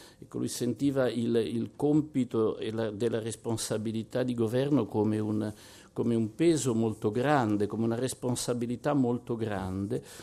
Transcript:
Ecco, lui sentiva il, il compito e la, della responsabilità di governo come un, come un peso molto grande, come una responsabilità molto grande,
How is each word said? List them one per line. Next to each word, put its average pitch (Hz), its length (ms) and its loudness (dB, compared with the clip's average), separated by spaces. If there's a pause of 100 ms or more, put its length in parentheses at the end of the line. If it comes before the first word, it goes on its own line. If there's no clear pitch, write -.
(220)
Ecco, 120 160 -10
lui 123 100 -2
sentiva 127 600 0
il, 117 240 0
il 113 400 0
compito 139 840 2
e - 140 -6
la, 110 200 -2
della 113 280 0
responsabilità 110 1040 -4
di 127 120 -2
governo 120 520 2
come 107 320 2
un, 107 340 -2 (400)
come 117 220 0
un 110 220 0
peso 139 400 2
molto 110 340 0
grande, 117 560 2
come 110 180 -2
una 113 120 0
responsabilità 123 1000 -2
molto 120 400 0
grande, 101 680 -4 (220)